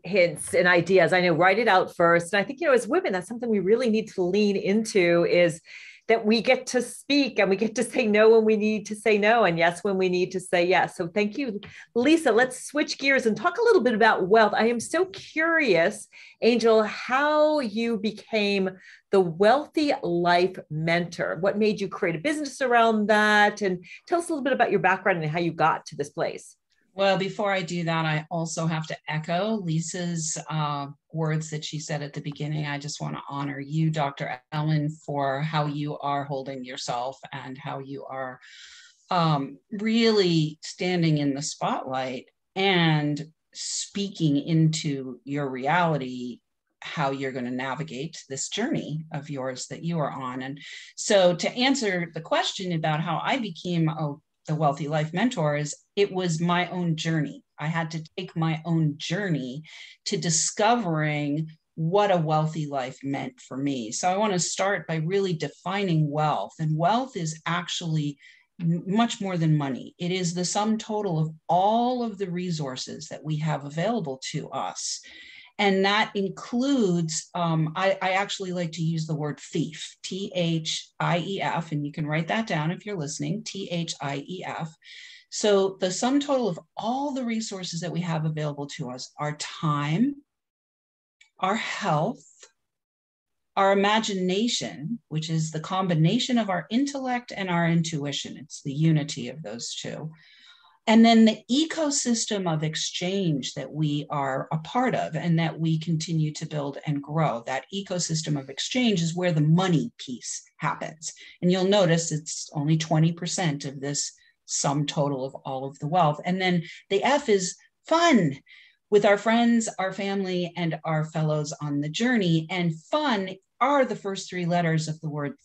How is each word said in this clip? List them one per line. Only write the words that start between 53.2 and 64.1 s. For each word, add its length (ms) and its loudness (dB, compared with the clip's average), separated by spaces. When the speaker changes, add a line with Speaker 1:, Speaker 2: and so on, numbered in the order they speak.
Speaker 2:
I 160 0
became 500 0
a, 280 -4
the 80 -2
Wealthy 340 0
Life 240 -2
Mentor 440 0
is, 200 -4
it 160 2
was 300 -2
my 300 2
own 260 -2
journey. 460 -2
I 80 -6
had 240 -2
to 140 -8
take 180 -10
my 300 -2
own 320 0
journey 680 -4
to 100 -4
discovering 1300 0
what 360 2
a 60 4
wealthy 500 0
life 360 -6
meant 380 -6
for 180 -12
me. 340 -2
So 160 -2
I 80 2